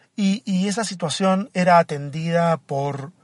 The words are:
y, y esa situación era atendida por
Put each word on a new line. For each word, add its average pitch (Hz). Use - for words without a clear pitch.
y, 202
y 190
esa 208
situación 190
era 175
atendida 160
por 139